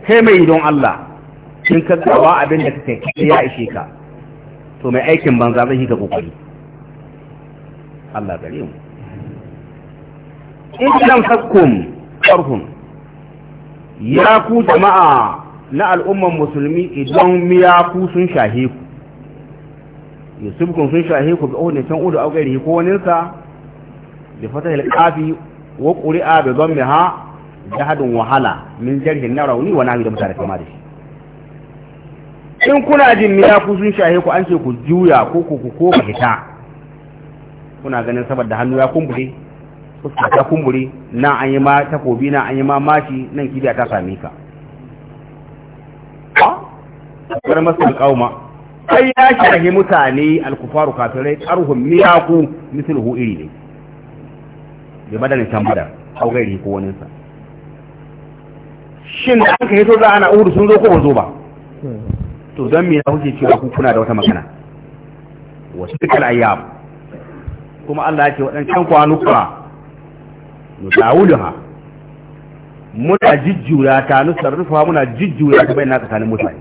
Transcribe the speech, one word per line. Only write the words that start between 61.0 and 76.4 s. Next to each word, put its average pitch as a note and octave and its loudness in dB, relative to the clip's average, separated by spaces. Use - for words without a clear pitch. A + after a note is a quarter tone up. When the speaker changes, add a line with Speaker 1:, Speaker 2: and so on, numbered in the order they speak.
Speaker 1:
zo C#3+ 2
ba? G#2+ 0
Speaker 2:
Hmm. A2+ -12
Speaker 1:
To B2+ -6
don E3+ 2
me D#3 2
ya C#3+ 0
kuke C#3+ -2
cewa B2+ 2
ku B2+ -6
kuna C3 0
da A2+ 2
wata A2+ -2
magana? G#2+ 0
Wa F2+ -10
tilkal - -2
ayyam. A#2 2
Kuma D3 -6
Allah D3 0
ya C#3+ -2
ce C#3 -4
waɗancan D3 -4
kwanuka, D3+ 2
nudawuluha. C3 2
Muna D#3 2
jujjuya C3+ 2
ta, C3+ 2
nusarrifuha, D3+ -2
muna D#3 0
jujjuya D3 2
ta C3+ -2
bayyana C3 0
tsakanin A2 -6
mutane. G#2 -4